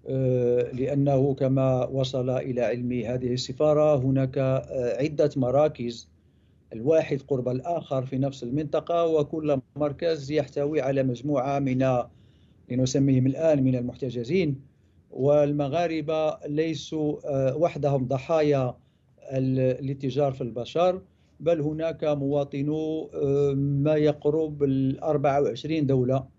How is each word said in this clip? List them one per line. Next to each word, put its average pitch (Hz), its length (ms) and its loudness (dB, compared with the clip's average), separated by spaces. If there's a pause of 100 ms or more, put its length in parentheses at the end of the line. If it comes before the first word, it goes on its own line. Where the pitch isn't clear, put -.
آه، 127 600 2
لأنه 139 600 2
كما 131 520 2
وصل 131 440 -2
إلى 127 320 -2
علم 120 300 -2
هذه 123 420 -2
السفارة 151 640 2
هناك، 131 400 0
آه، 131 640 -2
عدة 151 340 2
مراكز، 123 720 0 (640)
الواحد 143 540 0
قرب 127 220 -2
الآخر 131 560 -4
في 131 120 -6
نفس 135 260 -2
المنطقة، 156 640 -2
وكل 151 520 0 (180)
مركز 147 540 -2
يحتوي 147 500 -2
على 135 220 0
مجموعة 135 560 0
من، 131 260 2 (840)
لنسميهم 131 560 4
الآن، 147 360 2
من 127 120 2
المحتجزين، 127 880 -2 (500)
والمغاربة 147 1300 2 (100)
ليسوا، 151 800 -2
آه، 135 320 0
وحدهم 143 500 0
ضحايا 139 680 0 (560)
ال-، 131 280 0 (260)
الاتجار 139 480 -2
في 131 80 -10
البشر، 156 600 -2 (380)
بل 160 220 0
هناك 160 420 -4
مواطنو، 147 1120 -2
آه، 143 440 2
ما 143 380 2
يقرب 151 680 0
الأربعة 139 800 0
وعشرين 147 440 -2
دولة 131 420 0 (120)